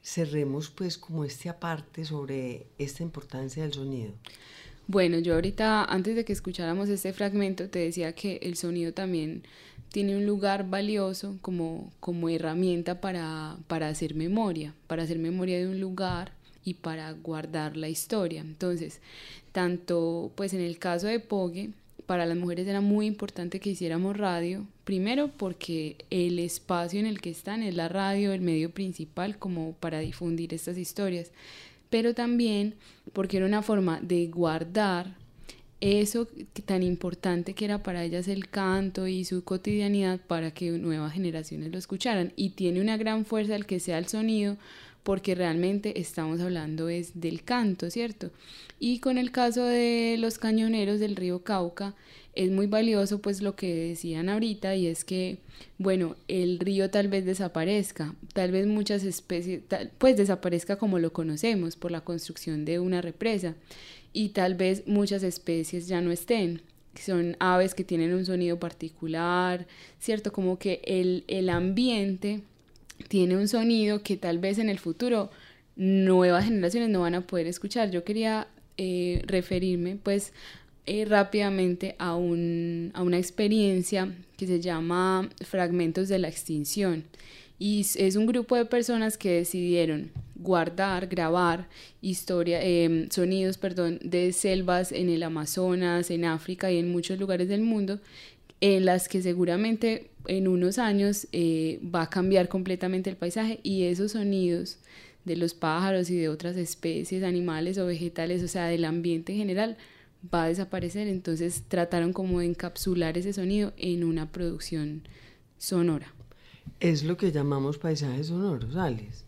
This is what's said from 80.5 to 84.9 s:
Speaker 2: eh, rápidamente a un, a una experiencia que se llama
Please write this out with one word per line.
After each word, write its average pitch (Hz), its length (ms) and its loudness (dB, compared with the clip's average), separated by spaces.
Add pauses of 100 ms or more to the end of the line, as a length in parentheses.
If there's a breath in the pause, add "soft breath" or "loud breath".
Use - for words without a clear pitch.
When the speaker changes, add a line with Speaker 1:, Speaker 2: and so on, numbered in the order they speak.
Speaker 2:
eh, 214 200 0
rápidamente 196 920 2
a 175 160 -2
un, 170 800 0
a 180 100 -2
una 180 140 4
experiencia 196 960 2 (240)
que 190 100 -4
se 180 120 2
llama 180 720 0 (120)